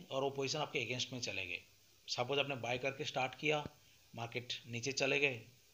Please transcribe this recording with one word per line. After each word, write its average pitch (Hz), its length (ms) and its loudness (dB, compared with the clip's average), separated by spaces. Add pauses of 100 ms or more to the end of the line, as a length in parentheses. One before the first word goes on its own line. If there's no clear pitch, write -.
(120)
और 135 120 2
वो 139 60 4
position 135 300 0
आपके 139 260 0
against 123 280 -2
में 127 60 -4
चले 101 260 -2
गए। 87 160 -4 (460)
Suppose 127 320 2
आपने 139 180 2
बाय 120 200 0
करके 131 280 -2
start 131 300 0
किया, 151 280 2 (500)
मार्केट 120 400 -4 (140)
नीचे 120 240 -2
चले 139 280 4
गए, 131 220 4 (320)